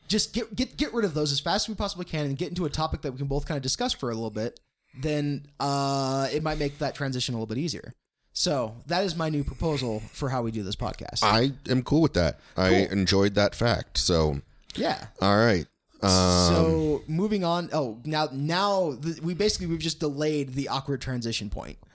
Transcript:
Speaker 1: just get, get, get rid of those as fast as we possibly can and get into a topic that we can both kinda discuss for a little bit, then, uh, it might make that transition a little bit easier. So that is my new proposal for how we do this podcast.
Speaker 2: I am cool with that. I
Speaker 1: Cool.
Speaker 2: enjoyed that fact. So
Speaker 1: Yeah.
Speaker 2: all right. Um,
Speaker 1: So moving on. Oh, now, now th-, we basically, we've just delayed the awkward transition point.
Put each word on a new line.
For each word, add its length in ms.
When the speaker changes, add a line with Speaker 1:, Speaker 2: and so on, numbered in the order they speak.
Speaker 1:
just 240
get, 240
get, 220
get 160
rid 120
of 100
those 160
as 80
fast 260
as 40
we 60
possibly 300
can 220
and 100
get 120
into 160
a 40
topic 320
that 120
we 40
can 80
both 220
kinda 120
discuss 320
for 200
a 20
little 160
bit, 300
then, 460
uh, 720
it 120
might 160
make 180
that 160
transition 400
a 60
little 80
bit 100
easier. 380
So 420
that 200
is 100
my 140
new 140
proposal 580
for 160
how 140
we 80
do 100
this 140
podcast. 480
Speaker 2:
I 280
am 140
cool 220
with 100
that. 260
I 140
Speaker 1:
Cool. 80
Speaker 2:
enjoyed 440
that 200
fact. 420
So 440
Speaker 1:
Yeah. 320
Speaker 2:
all 160
right. 300
Um, 80
Speaker 1:
So 1000
moving 360
on. 300
Oh, 320
now, 260
now 720
th-, 180
we 120
basically, 340
we've 120
just 200
delayed 540
the 160
awkward 320
transition 480
point. 280